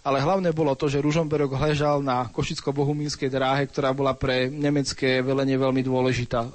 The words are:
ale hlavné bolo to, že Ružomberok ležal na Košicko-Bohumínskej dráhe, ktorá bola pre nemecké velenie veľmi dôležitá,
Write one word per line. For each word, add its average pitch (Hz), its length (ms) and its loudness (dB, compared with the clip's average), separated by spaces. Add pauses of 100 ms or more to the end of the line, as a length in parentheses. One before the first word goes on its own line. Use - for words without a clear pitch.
ale 139 160 0
hlavné 180 320 2
bolo 156 240 2
to, 147 160 -2
že 139 80 0
Ružomberok 147 640 0
ležal 147 400 2
na 127 320 0
Košicko-Bohumínskej 147 960 -2
dráhe, 135 400 0
ktorá 135 240 0
bola 135 240 0
pre 127 320 0
nemecké 143 720 0
velenie 135 400 0
veľmi 131 240 2
dôležitá, 127 680 0